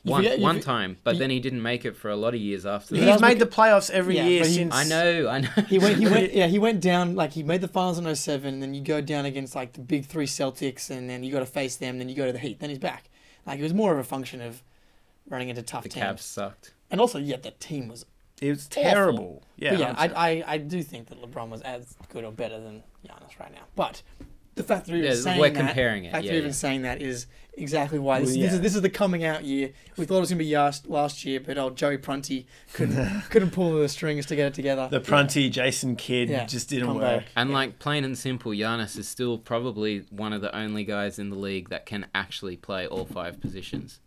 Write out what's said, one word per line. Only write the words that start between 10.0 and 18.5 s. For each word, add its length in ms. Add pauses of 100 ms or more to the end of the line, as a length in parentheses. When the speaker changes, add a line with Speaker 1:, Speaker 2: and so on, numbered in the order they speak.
Speaker 1:
three 220
Celtics, 600
and 200
then 140
you 80
gotta 140
face 300
them, 220
then 120
you 60
go 100
to 60
the 80
Heat, 220
then 80
he's 100
back. 300 (360)
Like, 140
it 40
was 100
more 180
of 80
a 40
function 380
of 220 (680)
running 200
into 120
tough 220
Speaker 2:
The 60
Speaker 1:
teams. 160
Speaker 2:
Cavs 160
sucked. 520 (160)
Speaker 1:
And 120
also, 180
yeah, 160
the 160
team 380
was 160 (360)
Speaker 3:
It 100